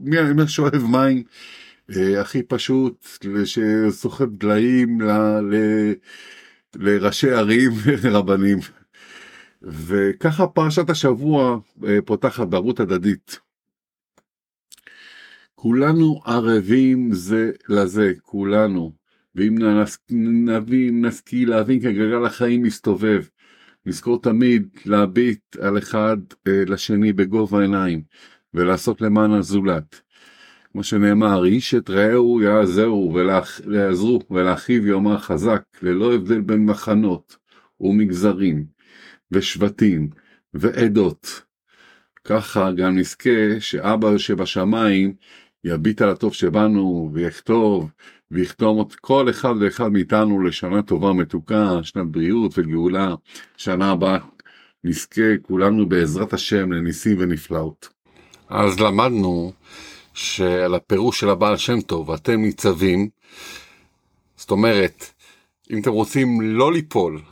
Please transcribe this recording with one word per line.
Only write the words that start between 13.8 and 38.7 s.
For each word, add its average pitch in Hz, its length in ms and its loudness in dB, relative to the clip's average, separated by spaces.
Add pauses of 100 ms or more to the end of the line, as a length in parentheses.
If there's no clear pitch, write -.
"כולנו 151 680 2
ערבים 117 880 2
זה 104 380 -2 (180)
לזה", 101 440 2 (100)
כולנו. 98 680 -2 (420)
"ואם 110 240 0
נס-, 107 400 0 (120)
נבין, 117 960 0
נשכיל 120 460 -2
להבין 113 300 2
כי 120 120 0
גלגל 107 320 0
החיים 120 380 0
מסתובב, 104 600 0 (640)
נזכור 117 360 -4
תמיד 117 460 2 (180)
להביט 104 720 0
על 101 180 -2
אחד, 107 380 -2 (300)
אה, 98 200 2
לשני 104 460 0
בגובה 101 460 0
העיניים, 95 440 0 (520)
ולעשות 92 460 -2
למען 107 320 2
הזולת." 95 680 -2 (720)
כמו 98 120 -8
שנאמר, 104 600 2
"איש 113 300 2
את 113 160 -2
רעהו 117 520 2
יעזרו 104 720 2
ולאח-, 92 460 0 (120)
יעזרו, 101 480 0 (100)
ולאחיו 92 560 0
יאמר 101 320 2
חזק", 98 440 -2 (200)
ללא 98 320 0
הבדל 107 260 0
בין 107 240 0
מחנות 104 720 -2 (440)
ומגזרים 95 840 0 (680)